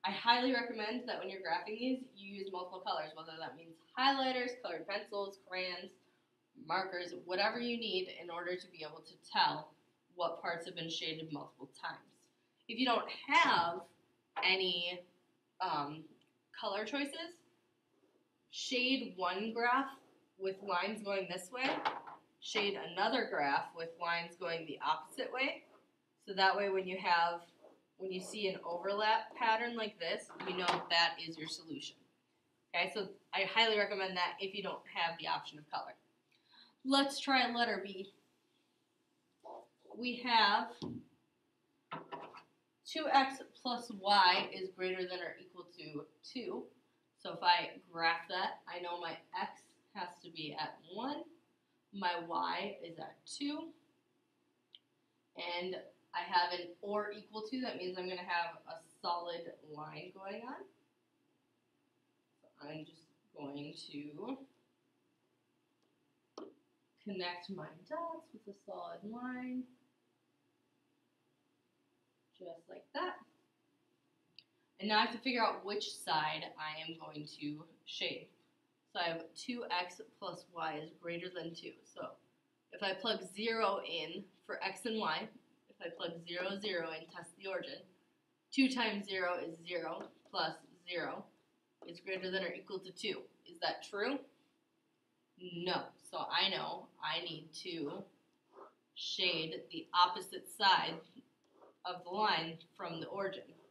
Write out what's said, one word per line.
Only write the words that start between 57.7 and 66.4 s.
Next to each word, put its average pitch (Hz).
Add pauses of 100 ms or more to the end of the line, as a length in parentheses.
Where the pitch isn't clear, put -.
means 180
I'm 180
gonna 185
have 175 (120)
a - (220)
solid 170 (240)
line 156
going 196
on. 302 (1800)
So -
I'm 156
just - (320)
going 147 (180)
to 151 (2750)